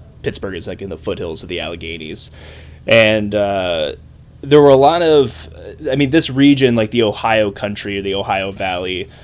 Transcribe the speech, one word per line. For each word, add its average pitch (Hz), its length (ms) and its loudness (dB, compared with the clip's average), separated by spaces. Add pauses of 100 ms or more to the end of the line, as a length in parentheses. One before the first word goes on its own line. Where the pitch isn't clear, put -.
(240)
Pittsburgh 98 320 -8
is, 85 120 -10
like, 92 140 -12
in 98 80 -12
the 80 80 -10
foothills 85 460 -8
of 82 60 -16
the 87 100 -8
Alleghenies. 82 720 -12 (560)
And, 107 480 2
uh, 92 580 -2 (480)
there 143 180 4
were 143 100 8
a 135 60 8
lot 156 280 4
of, 147 440 2 (420)
I 131 60 -2
mean, 143 140 0
this 151 220 0
region, 135 420 4
like, 110 160 0
the 117 140 0
Ohio 107 480 0
country 101 480 -8
or - 20 -6
the 98 140 -4
Ohio 98 360 -4
Valley, 92 560 -6 (160)